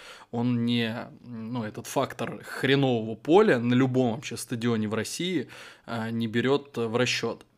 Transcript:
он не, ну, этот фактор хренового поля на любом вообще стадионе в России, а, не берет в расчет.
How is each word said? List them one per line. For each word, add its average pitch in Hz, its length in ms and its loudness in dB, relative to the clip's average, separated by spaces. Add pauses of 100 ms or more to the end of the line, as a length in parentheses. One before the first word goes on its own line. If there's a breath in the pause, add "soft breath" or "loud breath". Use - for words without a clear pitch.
(320 loud breath)
он 120 340 0
не, 117 280 0 (300)
ну, 117 400 -8
этот 107 220 -10
фактор - 580 -4
хренового 131 720 2
поля 170 440 6
на 120 140 2
любом 127 440 4
вообще - 200 -10
стадионе 113 500 -2
в 104 60 -4
России, 156 560 -4 (380 loud breath)
а, 113 240 -4
не 117 180 -2
берет 123 480 0
в 113 180 -2
расчет. 120 520 -2 (120)